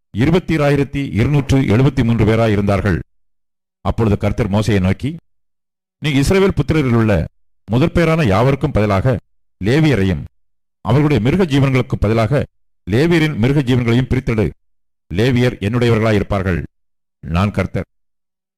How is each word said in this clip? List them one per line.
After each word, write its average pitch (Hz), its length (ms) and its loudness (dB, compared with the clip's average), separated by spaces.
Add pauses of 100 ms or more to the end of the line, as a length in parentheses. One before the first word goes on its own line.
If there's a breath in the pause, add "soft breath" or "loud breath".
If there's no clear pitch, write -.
(160)
இருபத்தீராயிரத்தி 143 960 0
இருநூற்று 135 480 2
எழுபத்தி 131 440 2
மூன்று 117 200 2
பேராய் 110 280 2
இருந்தார்கள். 98 500 0 (760)
அப்பொழுது 101 380 -2
கர்த்தர் 101 320 -2
மோசேயை 101 300 0
நோக்கி, 95 360 -2 (840)
"நீ 139 220 -2
இஸ்ரவேல் 190 340 2
புத்திரரில் 143 400 0
உள்ள 107 320 2 (380)
முதற் 131 320 0
பேரான 160 300 2
யாவருக்கும் 127 460 0
பதிலாக 104 480 0 (440)
லேவியரையும், 104 600 0 (560)
அவர்களுடைய 143 420 0
மிருக 170 220 0
ஜீவன்களுக்கு 135 560 0
பதிலாக 113 460 0 (440)
லேவியரின் 156 460 2
மிருக 135 240 0
ஜீவன்களையும் 123 460 0
பிரித்தெடு. 113 460 -2 (600)
லேவியர் 123 440 0
என்னுடையவர்களாய் 113 560 0
இருப்பார்கள். 95 520 -2 (540)
நான் 87 300 -2
கர்த்தர்." 95 340 -4 (720)